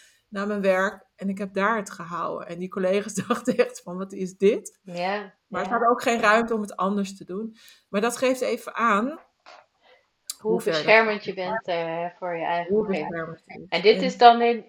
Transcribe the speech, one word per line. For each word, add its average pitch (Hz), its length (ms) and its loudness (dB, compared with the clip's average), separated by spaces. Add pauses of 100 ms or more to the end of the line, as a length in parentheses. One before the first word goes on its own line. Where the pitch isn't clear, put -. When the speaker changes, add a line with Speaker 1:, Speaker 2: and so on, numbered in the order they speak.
(280)
Speaker 1:
naar 202 200 -6
mijn 208 140 -2
werk 190 440 0 (100)
en 202 140 -6
ik 196 80 -4
heb 202 160 -8
daar 202 220 2
het 202 160 -6
gehouden. 170 560 -8
En 175 120 -10
die 185 100 -6
collega's 196 520 -2
<laughs> - 60 -10
dachten 226 300 -2
echt - 240 0
van, 180 160 -10
"Wat 190 160 -10
is 190 240 -8
dit?" 202 460 0
Speaker 2:
Ja, 185 500 -4 (140)
Speaker 1:
Maar 175 160 -6
ze - 60 -4
Speaker 2:
ja. - 20 -8
Speaker 1:
hadden 214 180 2
ook 247 120 2
geen 233 180 0
ruimte 226 340 2
om 220 80 -2
het 202 140 -10
anders 196 420 -2
te 160 80 -18
doen. 220 300 -10 (340)
Maar 196 120 -2
dat 240 160 0
geeft 254 240 0
even 233 340 -4
aan 220 300 2
Speaker 2:
Hoe - 1500 -12
Speaker 1:
hoe - 100 0
ver 208 120 -2
dat 156 100 -2
Speaker 2:
beschermend 220 320 4
Speaker 1:
gaat. 202 100 -10
Speaker 2:
je 196 80 -6
bent, 185 340 -6
eh, 170 380 -2 (120)
voor 175 180 -6
je 160 100 -6
eigen 170 280 -2
Speaker 1:
Hoe 214 120 2
Speaker 2:
omgeving. 165 240 -4
Speaker 1:
beschermend 165 360 -10
het - 160 -18
is. 165 80 -18
Speaker 2:
En 170 120 -2
dit 208 160 8
Speaker 1:
En 285 60 0
Speaker 2:
is 254 140 -2
dan 233 240 10
in, 233 280 0